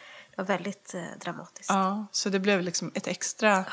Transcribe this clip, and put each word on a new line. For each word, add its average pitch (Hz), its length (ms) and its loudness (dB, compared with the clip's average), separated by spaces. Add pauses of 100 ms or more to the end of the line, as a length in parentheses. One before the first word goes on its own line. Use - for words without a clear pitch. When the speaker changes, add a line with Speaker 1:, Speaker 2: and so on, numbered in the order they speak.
(300)
Speaker 1:
Det - 120 -6
var - 20 -2
väldigt, 196 500 -2
eh, 180 80 -6 (180)
dramatiskt. - 500 -10
Speaker 2:
Ja, 196 420 2
så - 160 0
det 196 100 2
blev 190 240 4
liksom 175 320 -2
ett - 120 -4
extra 196 680 2